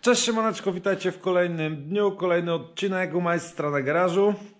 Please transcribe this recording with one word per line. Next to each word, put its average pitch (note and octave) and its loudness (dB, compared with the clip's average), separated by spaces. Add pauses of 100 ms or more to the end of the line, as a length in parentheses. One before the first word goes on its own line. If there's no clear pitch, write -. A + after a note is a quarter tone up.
Cześć, A#3+ 4
siemaneczko, A3 0
witajcie F#3 -2
w F#3 -10
kolejnym E3 0
dniu, G3+ 0
kolejny F3 0
odcinek F#3 -4
u F3+ 2
majstra E3+ -2
na C#3+ 0
garażu. F3 2 (260)